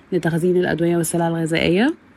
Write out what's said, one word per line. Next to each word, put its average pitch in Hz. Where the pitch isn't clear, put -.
لتخزين 175
الأدوية 170
والسلع 170
الغذائية. 165